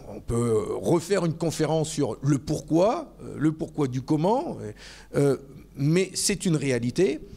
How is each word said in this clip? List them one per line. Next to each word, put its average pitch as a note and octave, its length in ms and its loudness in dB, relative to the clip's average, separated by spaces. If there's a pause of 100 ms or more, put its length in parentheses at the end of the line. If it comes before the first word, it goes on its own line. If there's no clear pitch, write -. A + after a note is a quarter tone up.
on G#2 120 -12
peut A2 560 0
refaire F3 500 2
une D#3+ 80 0
conférence D#3 540 0
sur C#3 340 -2
le C#3 160 2
pourquoi, F3+ 800 0
euh, A2 160 -12
le C#3+ 140 2
pourquoi D#3 380 -2
du B2+ 120 -4
comment, F3+ 580 0 (580)
euh, C#3 200 4 (380)
mais E3+ 400 2
c'est - 320 -2
une E3+ 80 4
réalité. C#3 680 0 (160)